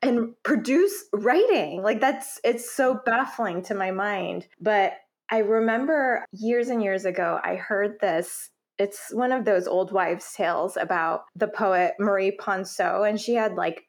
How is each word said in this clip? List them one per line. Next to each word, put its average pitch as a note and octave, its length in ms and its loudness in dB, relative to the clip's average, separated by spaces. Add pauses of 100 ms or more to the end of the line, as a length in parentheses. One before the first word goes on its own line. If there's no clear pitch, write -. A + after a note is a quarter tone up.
and A#3 300 2 (100)
produce D#4 720 2
writing." A3 680 2
Like, G#3+ 200 0
that's, B3+ 420 -2
it's A#3 260 0
so B3+ 360 0
baffling A3+ 580 0
to G3+ 120 -4
my F#3+ 160 -2
mind. F#3+ 560 -4 (120)
But G3 340 4 (380)
I A3+ 80 2
remember A#3 920 2
years A#3 380 0
and A#3 140 0
years F#3+ 220 -2
ago, F3 380 -2
I F3+ 120 -2
heard G3+ 460 -2
this. F3+ 480 -2 (300)
It's G3+ 340 -4
one B3 200 0
of B3+ 100 0
those F#3 240 2
old F#3 240 0
wives' F3+ 420 -2
tales F3 440 -2
about E3+ 480 -2 (100)
the G#3 140 -2
poet F#3 500 2
Marie G3 320 2
Ponceau, F#3+ 720 -2
and G#3+ 160 0
she A#3 160 -2
had, A3 200 0
like, E3 340 -4